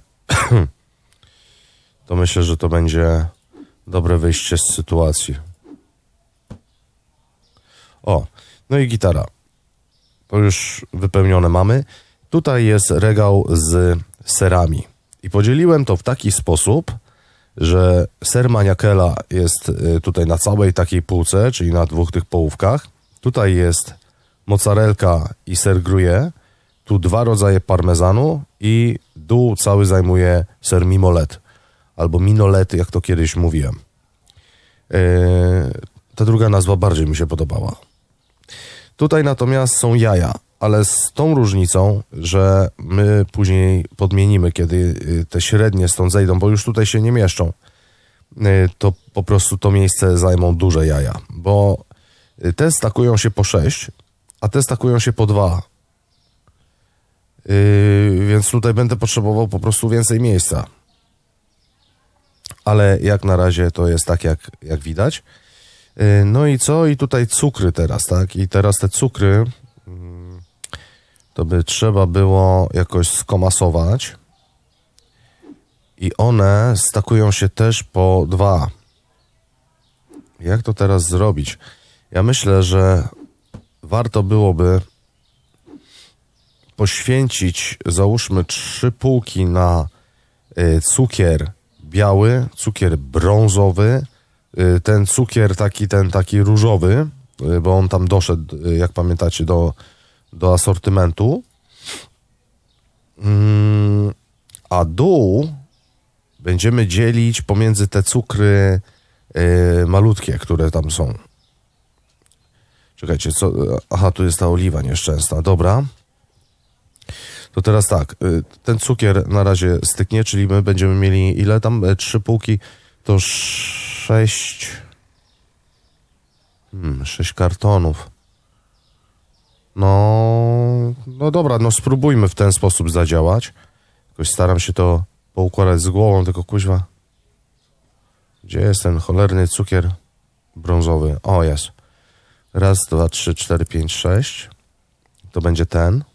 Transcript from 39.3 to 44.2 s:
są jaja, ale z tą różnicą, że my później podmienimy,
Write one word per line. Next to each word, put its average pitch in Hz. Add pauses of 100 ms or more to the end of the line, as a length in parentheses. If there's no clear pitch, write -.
są 117
jaja, 104 (260)
ale 104
z -
tą 156
różnicą, 98 (100)
że 95
my 101
później 92 (120)
podmienimy, 98